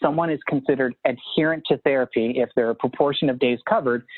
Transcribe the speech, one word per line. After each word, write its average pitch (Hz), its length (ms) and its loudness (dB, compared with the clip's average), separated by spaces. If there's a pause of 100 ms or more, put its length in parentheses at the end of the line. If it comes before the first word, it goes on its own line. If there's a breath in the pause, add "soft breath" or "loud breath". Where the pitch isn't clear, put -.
someone 160 260 0
is 151 180 -2
considered 135 480 0 (120)
adherent 156 640 -2
to 143 100 2
therapy 123 580 0
if 123 180 0
their 117 200 2
proportion 143 560 0
of 127 80 -4
days 123 280 2
covered 131 380 0 (140)